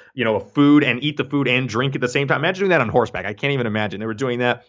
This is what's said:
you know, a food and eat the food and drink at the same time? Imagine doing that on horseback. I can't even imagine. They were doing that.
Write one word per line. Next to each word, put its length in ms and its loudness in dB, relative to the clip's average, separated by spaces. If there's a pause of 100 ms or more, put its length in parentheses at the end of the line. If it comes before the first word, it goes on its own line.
(140)
you 100 -2
know, 120 2
a 40 -2
food 440 4
and 180 0
eat 140 -4
the 80 -2
food 240 -2
and 180 0
drink 280 -2
at 80 -6
the 60 0
same 200 -2
time? 120 0
Imagine 200 -2
doing 100 0
that 120 4
on 80 -2
horseback. 340 0
I 80 -6
can't 220 -4
even 120 -2
imagine. 340 -4
They 60 -8
were 80 -6
doing 260 -4
that. 280 -2